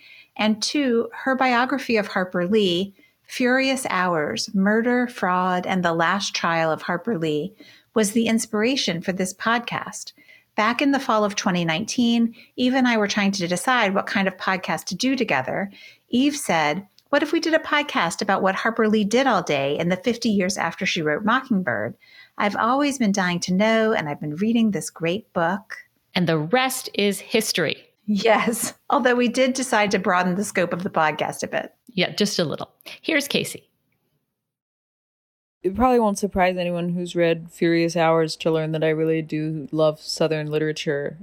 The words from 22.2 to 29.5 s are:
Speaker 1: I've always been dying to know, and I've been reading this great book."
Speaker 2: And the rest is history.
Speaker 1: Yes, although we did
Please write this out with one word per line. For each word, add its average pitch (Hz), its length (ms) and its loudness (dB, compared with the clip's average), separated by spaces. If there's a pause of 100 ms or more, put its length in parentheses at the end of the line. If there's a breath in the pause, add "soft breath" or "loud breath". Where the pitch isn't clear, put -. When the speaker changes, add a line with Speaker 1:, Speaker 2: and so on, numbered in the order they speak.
Speaker 1:
I've 202 200 -2
always 269 400 0
been 208 160 2
dying 180 280 0
to 185 120 -2
know, 220 400 2
and 156 160 -2
I've 143 100 -8
been 151 160 -8
reading 220 360 2
this 156 180 -4
great 170 420 -4
book." 185 460 -2 (360)
Speaker 2:
And 180 140 2
the 165 100 2
rest 247 560 -2
is 202 260 0
history. - 580 -2 (280)
Speaker 1:
Yes, 214 680 2 (160)
although 247 260 4
we 247 140 2
did 254 240 2